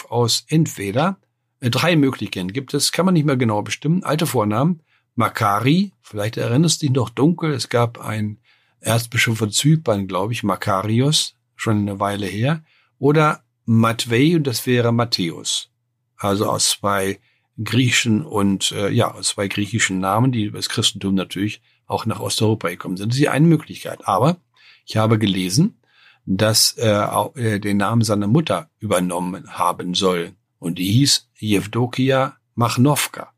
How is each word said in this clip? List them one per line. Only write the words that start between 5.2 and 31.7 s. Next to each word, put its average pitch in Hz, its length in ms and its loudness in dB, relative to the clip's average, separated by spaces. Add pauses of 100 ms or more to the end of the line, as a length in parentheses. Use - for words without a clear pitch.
vielleicht 107 340 -6
erinnerst 123 460 2
du - 20 2
dich 131 100 0
noch 127 140 0
dunkel, 156 440 0
es 123 160 -6
gab 117 300 0
einen 107 380 -6 (440)
Erzbischof 117 580 0
von 107 120 -2
Zypern, 117 560 2
glaube 95 260 -2
ich, 117 100 -6
Makarios, 107 920 0 (220)
schon 107 240 0
eine 101 200 -4
Weile 101 280 -2
her, 127 360 -2 (360)
oder 151 440 2 (220)
Matvei, 117 720 2
und 156 80 2
das 131 240 -4
wäre 120 240 2
Matthäus. 107 800 -2 (440)
Also 101 300 0
aus - 240 0
zwei 98 500 -2 (420)
griechischen 120 640 2
und, 101 480 0
äh, 101 200 -2
ja, 110 200 2
aus - 180 -6
zwei 101 180 -4
griechischen 101 520 -2
Namen, 104 320 2
die 113 140 -2
über 104 140 -8
das - 100 -6
Christentum 98 460 -2
natürlich 95 460 -4 (260)
auch - 180 -4
nach 107 140 -4
Osteuropa 107 500 -2
gekommen 90 260 -6
sind. 101 140 -4
Das 123 80 -2
ist 139 40 0
die - 80 2
eine 151 180 4
Möglichkeit. 151 600 -2
Aber 123 300 2 (480)
ich - 100 -8
habe 110 240 2
gelesen, 98 560 2 (500)
dass 107 480 2
er 104 440 0
au-, 104 180 0
äh, 113 240 -2
den 101 180 -2
Namen 110 260 2
seiner 101 240 0
Mutter 107 420 2 (100)
übernommen 90 800 -2
haben 90 360 -2
soll. 92 400 0 (260)
Und 82 180 -6
die 90 140 -2
hieß 135 440 2
Jewdokia 123 1000 -2 (180)